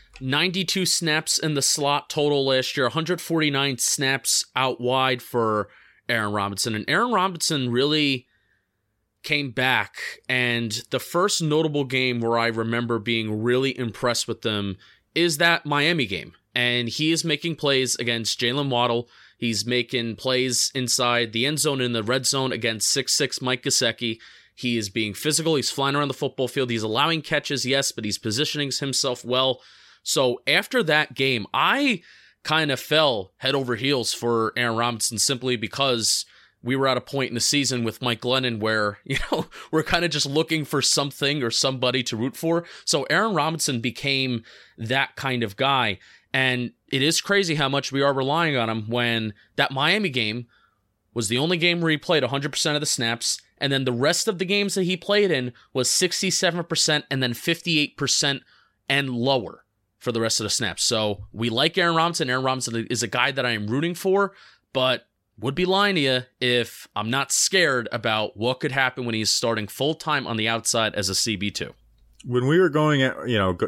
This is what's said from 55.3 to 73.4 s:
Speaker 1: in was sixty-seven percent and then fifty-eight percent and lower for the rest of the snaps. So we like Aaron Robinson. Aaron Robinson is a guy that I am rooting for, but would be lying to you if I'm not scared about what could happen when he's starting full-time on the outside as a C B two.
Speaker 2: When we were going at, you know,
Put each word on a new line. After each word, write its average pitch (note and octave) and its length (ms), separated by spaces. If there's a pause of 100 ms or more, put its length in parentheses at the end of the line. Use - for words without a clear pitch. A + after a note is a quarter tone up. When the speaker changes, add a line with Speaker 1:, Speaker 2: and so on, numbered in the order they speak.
Speaker 1:
in B2+ 220 (220)
was B2+ 160
sixty-seven F3 720
percent D3+ 460
and C3+ 120
then B2 120
fifty-eight D#3+ 640
percent C#3 460 (460)
and C#3 220
lower A#2+ 540 (340)
for - 120
the A2+ 100
rest A2+ 200
of A2 40
the G#2 60
snaps. G2 340
So G#2+ 480
we A2+ 180
like C#3+ 260
Aaron E3+ 200
Robinson. E3 340
Aaron C3 140
Robinson B2 440
is A#2 140
a A#2 60
guy B2+ 220
that C3 140
I A#2+ 60
am G#2 160
rooting D3 280
for, F#3+ 380 (400)
but B2+ 340 (320)
would B2 160
be F3+ 100
lying G3 320
to D#3 40
you C3 200 (200)
if B2 560
I'm G#2+ 140
not C3+ 200
scared C#3+ 640
about A2 440
what A#2+ 240
could C#3 120
happen C3 320
when A#2 100
he's A2 160
starting A2 380
full-time D3 580
on A2+ 100
the A2 120
outside A2+ 460
as G2 140
a F#2+ 60
C G#2+ 220
B G2 140
two. - 240 (500)
Speaker 2:
When B2 220
we D#3+ 140
were F#3 80
going D3+ 340
at, A#2+ 260
you A#2+ 80
know, F#2+ 160